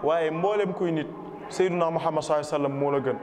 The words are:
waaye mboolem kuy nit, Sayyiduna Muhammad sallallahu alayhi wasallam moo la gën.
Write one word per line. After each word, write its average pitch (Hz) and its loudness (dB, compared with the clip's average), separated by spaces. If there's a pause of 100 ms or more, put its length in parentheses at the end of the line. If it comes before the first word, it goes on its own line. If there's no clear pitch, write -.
waaye 160 2
mboolem 185 0
kuy 175 0
nit, 156 0 (420)
Sayyiduna 175 2
Muhammad 160 0
sallallahu 151 0
alayhi 147 0
wasallam 139 -2
moo 143 2
la 139 2
gën. 127 0